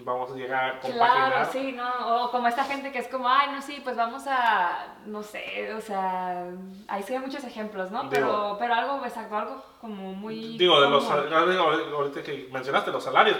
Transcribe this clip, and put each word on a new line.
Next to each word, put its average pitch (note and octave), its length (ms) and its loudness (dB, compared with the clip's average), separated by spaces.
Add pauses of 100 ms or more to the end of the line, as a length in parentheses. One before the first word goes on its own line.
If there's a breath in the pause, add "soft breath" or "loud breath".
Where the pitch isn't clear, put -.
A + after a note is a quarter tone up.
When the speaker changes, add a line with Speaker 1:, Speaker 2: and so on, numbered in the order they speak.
Speaker 1:
vamos B2+ 300 -4
a - 20 -10
llegar C3 300 -2 (120)
a - 40 -12
compaginar. B3+ 500 4
Speaker 2:
Claro, B3+ 220 2
sí, C4 200 -2
¿no? A#3+ 520 0
O A#3+ 60 -2
como A#3+ 180 2
esta A#3+ 160 2
gente C#4 260 -6
que C4 100 -6
es - 80 -6
como, B3+ 200 -2
ay, C#4 240 6
no, C#4 80 -6
sí, C#4+ 240 -10
pues B3 140 -4
vamos A#3+ 280 -2
a, A3+ 800 0
no G#3+ 180 -8
sé, G#3 520 -8
o A3 80 -6
sea, F#3 640 -2 (420)
ahí G3+ 140 -4
sí B3 100 -8
hay B3+ 80 -2
muchos C4+ 240 -6
ejemplos, G3+ 460 -8
¿no? B3+ 140 -4
Speaker 1:
Digo C4+ 80 -10
Speaker 2:
Pero, G#3 460 0
pero A#3 160 0
algo, B3+ 300 0
exacto, G#3+ 320 -8
algo C4 260 -6 (200)
como F#3+ 320 -10
muy A3 420 -10
Speaker 1:
Digo, E3+ 240 6
de C#3 80 8
los C#3+ 160 6
Speaker 2:
común. D3 240 0
Speaker 1:
sal-, E3+ 300 4 (340)
ahorita C#3+ 300 -2
que C3+ 280 -8
mencionaste C3+ 400 0
los - 140 -4
salarios, F3 360 6